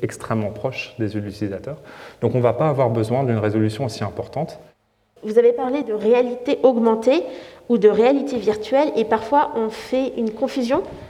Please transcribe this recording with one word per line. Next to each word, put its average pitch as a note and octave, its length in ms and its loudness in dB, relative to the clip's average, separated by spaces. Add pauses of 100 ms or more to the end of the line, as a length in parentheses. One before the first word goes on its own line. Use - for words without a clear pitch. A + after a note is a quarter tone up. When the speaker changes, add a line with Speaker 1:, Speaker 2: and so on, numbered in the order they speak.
Speaker 1:
extrêmement A2 480 -4
proches - 500 -8
des G#2+ 140 -2
yeux G#2+ 60 -4
de G2+ 60 -6
l'utilisateur. G2+ 500 -8 (440)
Donc A#2 160 2
on B2+ 40 2
va A#2+ 120 4
pas D#3 160 2
avoir C3+ 200 2
besoin A#2 360 0
d'une A#2 140 2
résolution G#2+ 460 0
aussi A#2 200 -6
importante. A2 560 -8 (600)
Speaker 2:
Vous G#3+ 160 0
avez A#3+ 140 8
parlé C4 300 -2
de A3+ 100 -6
réalité A#3+ 680 2
augmentée A#3 600 4 (460)
ou A#3+ 100 4
de G3 100 6
réalité A#3+ 500 2
virtuelle, A3+ 580 0
et A3+ 80 2
parfois C#4+ 520 0
on A3 140 -2
fait B3+ 460 -4
une A3+ 140 -2
confusion B3+ 520 -2 (280)